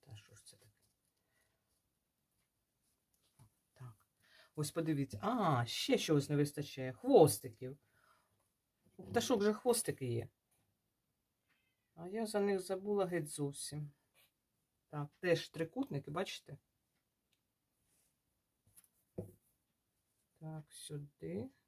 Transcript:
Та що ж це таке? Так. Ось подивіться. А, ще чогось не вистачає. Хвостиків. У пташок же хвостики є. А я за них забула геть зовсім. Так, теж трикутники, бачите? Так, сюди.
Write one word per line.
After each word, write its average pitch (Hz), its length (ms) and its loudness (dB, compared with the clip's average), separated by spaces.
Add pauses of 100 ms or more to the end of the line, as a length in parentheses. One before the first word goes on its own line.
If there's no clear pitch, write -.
Та 107 80 -16
що - 180 -20
ж - 100 -20
це - 120 -20
таке? - 160 -20 (3000)
Так. - 340 -20 (480)
Ось 151 160 -4
подивіться. 147 520 -2
А, 175 440 2
ще - 320 0
чогось 143 300 2
не 147 80 0
вистачає. 143 560 -2
Хвостиків. 143 840 6 (1160)
У - 80 -16
пташок - 380 2
же 208 120 4
хвостики 220 520 -2
є. 117 220 -2 (1700)
А 170 140 -12
я 214 180 -4
за 208 140 0
них 202 200 2
забула 196 460 0
геть 170 220 -2
зовсім. 143 640 -6 (960)
Так, 147 200 -6 (120)
теж 170 280 2
трикутники, 160 640 -6
бачите? 160 480 -6 (3750)
Так, 156 340 -14
сюди. 160 800 -10 (180)